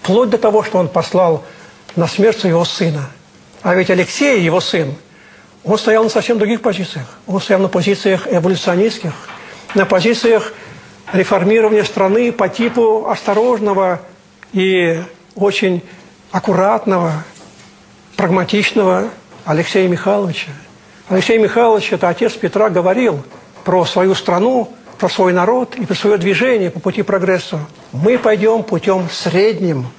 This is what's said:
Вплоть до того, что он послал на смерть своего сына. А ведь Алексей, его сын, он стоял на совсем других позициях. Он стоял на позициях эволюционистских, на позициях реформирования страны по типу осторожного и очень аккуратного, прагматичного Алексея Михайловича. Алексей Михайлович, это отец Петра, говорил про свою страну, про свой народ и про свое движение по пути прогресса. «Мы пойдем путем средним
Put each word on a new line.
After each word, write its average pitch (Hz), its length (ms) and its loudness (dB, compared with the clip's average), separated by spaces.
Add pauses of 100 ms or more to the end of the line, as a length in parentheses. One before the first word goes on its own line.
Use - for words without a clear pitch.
Вплоть 214 280 2
до 233 60 2
того, 214 280 2
что - 140 -2
он 175 100 2
послал 170 560 0 (500)
на 170 140 0
смерть 214 320 2
своего 170 240 2
сына. 147 440 -4 (540)
А 180 120 2
ведь 185 160 2
Алексей, 196 520 2
его 170 180 2
сын, 151 340 -2 (680)
он 208 160 0
стоял 220 240 2
на 220 80 2
совсем 226 280 0
других 214 240 0
позициях. 175 440 -4 (200)
Он 190 140 -2
стоял 190 200 0
на 190 80 0
позициях 185 600 0
эволюционистских, 180 840 0 (640)
на 196 120 2
позициях 220 680 2 (600)
реформирования 208 720 2
страны 214 480 0
по 214 160 -2
типу 226 600 0
осторожного 202 920 0 (520)
и 185 480 0 (360)
очень 190 460 0 (500)
аккуратного, 190 800 0 (1040)
прагматичного 190 960 0 (340)
Алексея 170 440 0
Михайловича. 185 640 -2 (580)
Алексей 190 300 2
Михайлович, 220 540 2
это 180 160 0
отец 175 260 -2
Петра, 202 360 0
говорил 180 540 0 (400)
про 180 200 2
свою 185 300 2
страну, 208 580 0 (240)
про 190 120 -2
свой 185 240 2
народ 202 420 0
и 254 100 -6
про 185 120 -4
свое 208 220 0
движение 196 520 0
по - 80 -12
пути 190 240 -4
прогресса. 185 560 -2 (320)
«Мы 190 260 2
пойдем 220 460 2
путем 185 480 -2
средним 175 760 0 (100)